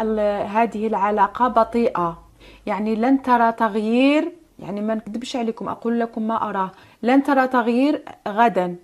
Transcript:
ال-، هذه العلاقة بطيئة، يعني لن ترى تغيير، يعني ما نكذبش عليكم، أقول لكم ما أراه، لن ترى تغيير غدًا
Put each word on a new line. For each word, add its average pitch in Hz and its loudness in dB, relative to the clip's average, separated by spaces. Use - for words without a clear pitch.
ال-، 208 -2
هذه 214 -2
العلاقة 208 0
بطيئة، 226 0
يعني 208 -4
لن 262 2
ترى 233 2
تغيير، 240 2
يعني 202 -10
ما 214 -2
نكذبش 226 -8
عليكم، 220 -4
أقول 233 -2
لكم 233 -4
ما 220 -2
أراه، 190 -4
لن 254 4
ترى 262 2
تغيير 254 0
غدًا 185 2